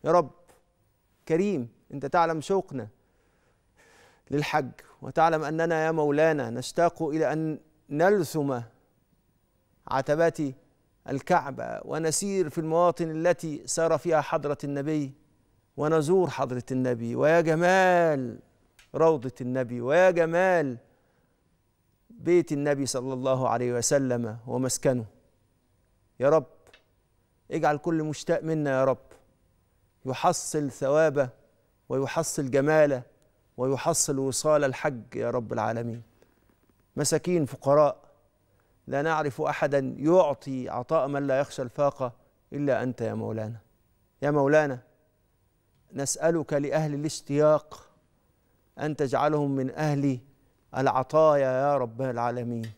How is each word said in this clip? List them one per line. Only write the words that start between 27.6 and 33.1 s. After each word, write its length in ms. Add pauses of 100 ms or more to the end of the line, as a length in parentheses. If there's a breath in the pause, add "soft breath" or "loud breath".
كل 260
مشتاق 400
منا 360
يا 40
رب 140 (1080)
يحصل 680
ثوابه 580 (600)
ويحصل 640
جماله 520 (540)